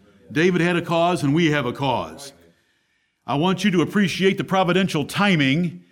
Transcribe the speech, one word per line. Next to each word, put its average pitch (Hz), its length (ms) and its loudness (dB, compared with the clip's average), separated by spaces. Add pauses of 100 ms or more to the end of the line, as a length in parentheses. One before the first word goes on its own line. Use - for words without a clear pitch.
(300)
David 170 300 2
had 175 160 2
a 170 60 0
cause 170 420 0
and 139 100 2
we 160 180 2
have 147 140 0
a 123 60 -2
cause. 101 600 -6 (920)
I 120 100 -4
want 180 280 0
you 208 80 2
to 175 100 2
appreciate 190 560 0
the 170 60 -4
providential 180 640 0
timing 170 880 0